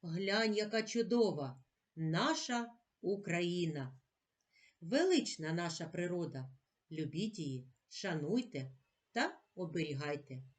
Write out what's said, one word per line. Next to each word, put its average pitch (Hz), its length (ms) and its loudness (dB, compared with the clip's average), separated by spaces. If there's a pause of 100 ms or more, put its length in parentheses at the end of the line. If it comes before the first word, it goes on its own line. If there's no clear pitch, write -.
Глянь, 196 520 2
яка 214 280 2
чудова 190 800 2 (340)
наша 233 760 2 (280)
Україна. 170 1000 -2 (800)
Велична 233 720 2
наша 170 340 -2
природа. 165 640 -4 (400)
Любіть 165 480 -2
її, 135 300 -6 (200)
шануйте 156 840 -2 (400)
та 311 280 -2 (140)
оберігайте. 147 880 -4 (160)